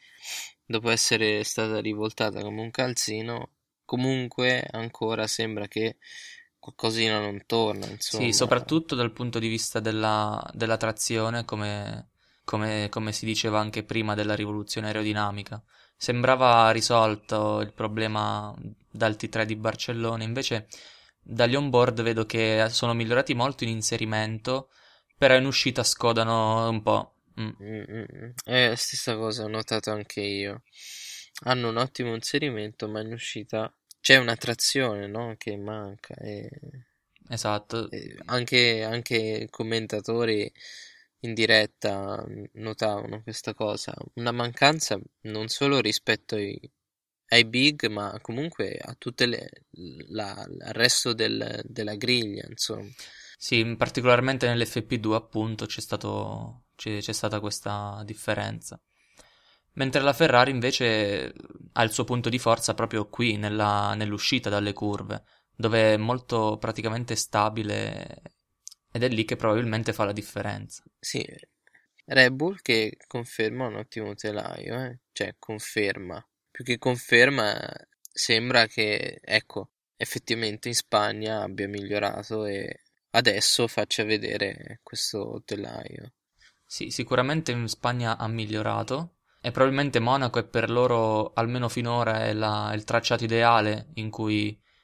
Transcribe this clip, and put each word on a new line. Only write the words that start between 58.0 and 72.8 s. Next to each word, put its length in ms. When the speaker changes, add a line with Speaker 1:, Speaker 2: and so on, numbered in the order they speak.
Speaker 2:
differenza. 720
Mentre 220
la 120
Ferrari 380
invece 800
ha 120
il 80
suo 100
punto 260
di 120
forza 340
proprio 340
qui, 280
nella, 580
nell'uscita 560
dalle 220
curve, 500
dove 400
è 20
molto 640
praticamente 560
stabile 1080
ed 140
è 40
lì 160
che 120
probabilmente 560
fa 120
la 60
differenza. 720
Speaker 1:
Sì, 260
Red 260
Bull 280
che 360